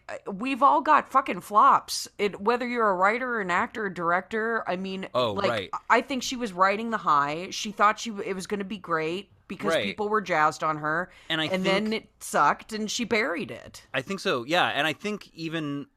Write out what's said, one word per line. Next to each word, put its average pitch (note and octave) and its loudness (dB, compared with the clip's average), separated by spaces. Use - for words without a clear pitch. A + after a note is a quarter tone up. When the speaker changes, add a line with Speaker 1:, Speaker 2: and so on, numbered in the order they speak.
Speaker 1:
uh, - -12
we've A#3 -4
all C#4+ 6
got C#4 4
fucking C4 0
flops. G#3+ 4
It, F#3 -2
whether A#3+ 0
you're A#3 2
a G3 4
writer, A3+ 2
an F#3 -2
actor, G#3 0
a F#3+ -6
director. G3 0
I F3+ -2
mean, F#3+ -6
Speaker 2:
Oh, B2 2
Speaker 1:
like, G3 0
Speaker 2:
right. G#2 -2
Speaker 1:
I A#3+ 4
think B3+ -4
she - -6
was A#3 -6
riding G3+ 2
the A3 0
high. D#3 0
She - -8
thought G#3+ 2
she A#3 -8
w-, G3 -8
it G3 -2
was F#3 -8
gonna G3+ -4
be G3+ -10
great E3+ -4
because E3 -2
Speaker 2:
Right. D3 2
Speaker 1:
people G3+ -2
were G#3+ 2
jazzed D#3 2
on D#3 0
her. D#3 -2
Speaker 2:
And D#3+ 0
I D#3 0
Speaker 1:
and F#3 -2
then G3+ 2
Speaker 2:
think A3 -4
Speaker 1:
it - -20
sucked, - 0
and G#3+ -6
she - -4
buried A#3 -2
it. - -18
Speaker 2:
I C3+ -2
think F#3+ -6
so, C#3+ 0
yeah. D#3 2
And A#2+ 0
I D#3 0
think G#3 -8
even D#3 -6